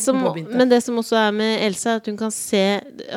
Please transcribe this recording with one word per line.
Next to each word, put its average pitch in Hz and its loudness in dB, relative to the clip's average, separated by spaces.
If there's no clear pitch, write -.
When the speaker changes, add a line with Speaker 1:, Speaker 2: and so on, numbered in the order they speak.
Speaker 1:
som, 262 2
Speaker 2:
påbegynt 165 -4
det. 247 2
Speaker 1:
men 254 4
det 240 6
som 240 -2
også 226 0
er 208 2
med 220 0
Elsa, 214 -2
er 220 -4
at 214 -6
hun 208 -8
kan 220 -4
se - 0